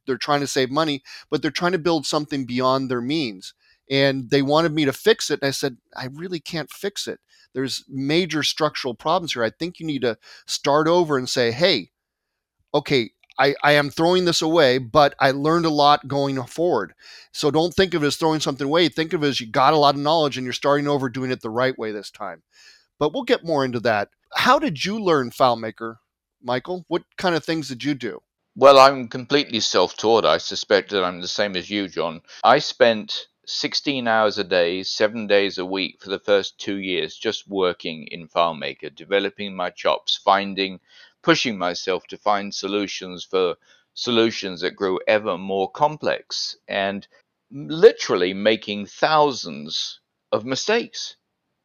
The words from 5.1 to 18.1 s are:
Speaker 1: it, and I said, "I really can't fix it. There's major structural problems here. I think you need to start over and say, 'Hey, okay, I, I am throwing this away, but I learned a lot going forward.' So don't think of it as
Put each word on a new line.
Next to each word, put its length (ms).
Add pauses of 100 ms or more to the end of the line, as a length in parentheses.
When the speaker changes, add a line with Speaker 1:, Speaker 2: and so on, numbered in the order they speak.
Speaker 1:
it, 100
and 60
I 40
said, 260 (180)
"I 180
really 260
can't 300
fix 380
it. 120 (340)
There's 340
major 560
structural 500
problems 400
here. 100
I 60
think 300
you 80
need 160
to 160 (260)
start 420
over 300
and 100
say, 240
'Hey, 400 (840)
okay, 340 (300)
I, 240
I 80
am 180
throwing 360
this 180
away, 340
but 420
I 120
learned 340
a 60
lot 360
going 380
forward.' 480 (380)
So 180
don't 240
think 220
of 80
it 40
as 100